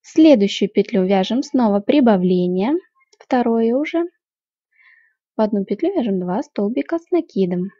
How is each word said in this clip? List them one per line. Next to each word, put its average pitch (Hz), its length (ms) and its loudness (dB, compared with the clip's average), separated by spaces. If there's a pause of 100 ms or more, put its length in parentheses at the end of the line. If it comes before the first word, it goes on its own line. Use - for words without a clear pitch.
В - 80 -20
следующую 220 600 4
петлю 196 360 0
вяжем 196 380 0
снова 208 380 0
прибавление, 185 880 2 (480)
второе 233 560 0
уже. 330 300 -2 (1300)
В 220 60 -4
одну 208 240 -2
петлю 339 280 -4
вяжем 226 260 -2
два 180 240 -4
столбика 254 540 -4
с - 140 -8
накидом. 190 680 -2